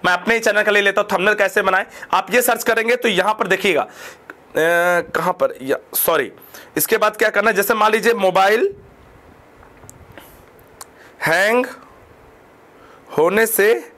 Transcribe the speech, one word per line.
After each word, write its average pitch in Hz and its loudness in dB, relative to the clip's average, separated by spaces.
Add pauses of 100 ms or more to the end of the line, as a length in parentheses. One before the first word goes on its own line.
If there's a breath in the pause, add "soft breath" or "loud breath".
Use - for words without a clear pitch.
मैं 180 4
अपने 180 0
ही 226 0
channel 214 0
का 208 0
ले 208 4
लेता 202 0
हूं, 202 -2
thumbnail 208 2
कैसे 202 0
बनाएं, 190 0 (280 loud breath)
आप 190 -2
ये 240 4
search 233 0
करेंगे 226 0
तो 240 -2
यहां 190 0
पर 214 -4
देखिएगा, 185 0 (480 loud breath)
ए, 175 0 (120)
कहां 170 -2
पर, - -2
या, 131 -2 (180)
sorry, 147 -2 (440 loud breath)
इसके 214 0
बाद 214 0
क्या 220 0
करना 214 0
है, 196 -2
जैसे 202 0
मान 214 2
लीजिए 226 2
mobile 202 2 (2500 loud breath)
hang 202 2 (1500 loud breath)
होने 196 2
से 220 0